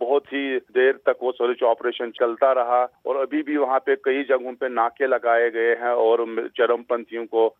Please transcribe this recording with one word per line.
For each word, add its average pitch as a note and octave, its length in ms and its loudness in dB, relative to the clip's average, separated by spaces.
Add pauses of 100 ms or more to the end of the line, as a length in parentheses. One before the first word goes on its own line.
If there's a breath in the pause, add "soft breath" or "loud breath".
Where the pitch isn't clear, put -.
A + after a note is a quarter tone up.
बहुत C#3 260 0
ही C#3 300 -4
देर B2+ 360 2
तक B2+ 300 0
वो B2+ 100 -2
सर्च A#2+ 300 -2
ऑपरेशन A#2+ 480 -2
चलता A#2+ 420 0
रहा B2 540 0
और C3 100 -2
अभी C#3 260 -2
भी D3 140 -4
वहां C3 220 2
पे C3+ 180 0
कई C3+ 280 -2
जगहों B2+ 300 -2
पे C3 140 -6
नाके A#2+ 380 -2
लगाए A#2 440 2
गए A2+ 200 0
हैं A#2+ 200 0
और A#2 340 2
म-, A2+ 200 -6
चरमपंथियों A#2 840 -2
को A2+ 340 0